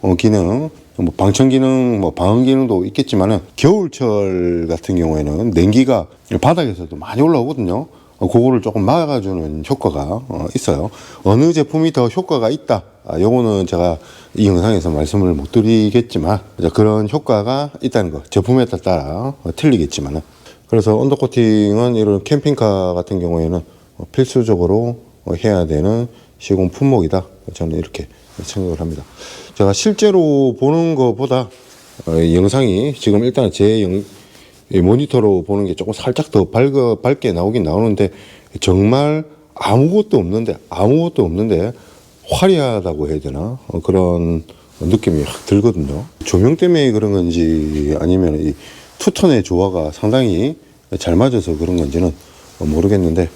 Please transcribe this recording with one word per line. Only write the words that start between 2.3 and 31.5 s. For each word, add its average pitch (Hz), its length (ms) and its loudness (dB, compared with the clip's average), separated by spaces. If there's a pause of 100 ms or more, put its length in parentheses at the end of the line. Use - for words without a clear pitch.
기능도 127 420 2
있겠지만은 107 540 0 (160)
겨울철 101 1120 0
같은 82 280 -2
경우에는 80 540 -2
냉기가 104 560 2 (340)
바닥에서도 104 540 -2
많이 98 260 -4
올라오거든요. 135 680 0 (320)
어, 98 80 -2
그거를 120 340 2
조금 104 220 -4
막아주는 95 840 -4
효과가, 87 600 -4
어, 82 280 -8
있어요. 73 360 -4 (320)
어느 131 300 4
제품이 156 380 0
더 123 160 0
효과가 127 440 -2
있다, 113 320 -4 (240)
아, 80 120 -4
요거는 107 460 2
제가 87 320 0 (380)
이 104 120 2
영상에서 90 440 2
말씀을 82 420 0
못 71 180 -6
드리겠지만 107 880 0 (200)
이제 85 100 0
그런 107 400 2
효과가 135 640 -2 (100)
있다는 98 300 -2
거, 73 180 -8
제품에 123 360 2
따라, 90 680 -4 (100)
어, 85 120 -8
틀리겠지만은. 78 680 -2 (460)
그래서 107 300 2
언더코팅은 117 960 2
이런 104 280 2
캠핑카 107 680 0
같은 90 260 -4
경우에는, 85 420 -2 (360)
어, - 140 -14
필수적으로, 113 880 0 (260)
어, - 80 -4
해야 90 320 0
되는 95 420 0 (300)
시공 95 320 0
품목이다, 95 560 0 (280)
저는 80 240 -6
이렇게 82 300 -10 (340)
생각을 90 380 -6
합니다. 80 240 -8 (520)
제가 98 180 4
실제로 160 840 2
보는 160 360 0
것보다, 127 540 0 (560)